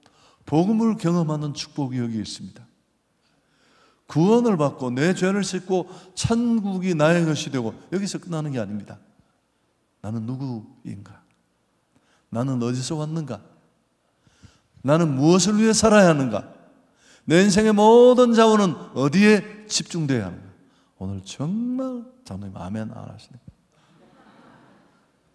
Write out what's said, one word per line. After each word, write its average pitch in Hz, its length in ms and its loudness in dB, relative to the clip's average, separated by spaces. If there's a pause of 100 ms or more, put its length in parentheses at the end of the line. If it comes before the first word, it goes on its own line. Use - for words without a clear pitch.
(460)
복음을 214 520 0
경험하는 151 560 -2
축복이 131 440 -8
여기 117 220 -6
있습니다. 98 460 -14 (1400)
구원을 214 500 2
받고 131 340 -4
내 147 220 0
죄를 190 300 -2
씻고 185 460 -4 (240)
천국이 202 800 -2
나의 165 320 2
것이 151 240 -4
되고 120 240 -4 (180)
여기서 180 280 -6
끝나는 156 320 -8
게 127 80 -6
아닙니다. 104 400 -10 (1000)
나는 110 240 -8
누구인가? 117 960 -12 (1080)
나는 123 320 -4
어디서 123 340 -4
왔는가? 151 460 -8 (1400)
나는 151 340 2
무엇을 175 420 4
위해 220 140 4
살아야 208 380 6
하는가? 131 440 -2 (680)
내 160 180 4
인생의 208 300 2
모든 240 600 6
자원은 214 420 4 (200)
어디에 185 720 2
집중돼야 135 580 -4
하는가? - 180 -12 (540)
오늘 95 260 -10
정말 240 800 -8 (220)
장로님 101 320 -14
아멘 110 340 -10
안 104 180 -16
하시네. 104 300 -20 (2000)